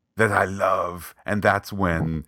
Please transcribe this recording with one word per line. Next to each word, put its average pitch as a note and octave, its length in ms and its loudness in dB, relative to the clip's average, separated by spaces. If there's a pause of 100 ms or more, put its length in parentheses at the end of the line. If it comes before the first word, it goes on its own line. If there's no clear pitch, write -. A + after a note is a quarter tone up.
(180)
that A2 120 4
I G2 140 2
love." F#2+ 720 -2 (100)
And G#2 160 -2
that's G2+ 320 2
when E2 560 0